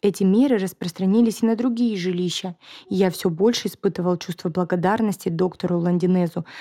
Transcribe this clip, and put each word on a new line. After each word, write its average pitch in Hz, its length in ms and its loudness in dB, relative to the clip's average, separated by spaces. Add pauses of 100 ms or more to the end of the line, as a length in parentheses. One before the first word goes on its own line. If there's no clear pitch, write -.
Эти 202 220 2
меры 226 340 4
распространились 190 840 0
и - 20 2
на 226 80 2
другие 233 420 -2
жилища, 180 600 -4 (320)
и 196 80 -4
я 185 140 4
все 180 200 -2
больше 208 380 0
испытывал 180 480 -2
чувство 175 320 -8
благодарности 185 800 0
доктору 175 500 -2
Ландинезу 175 680 0 (160)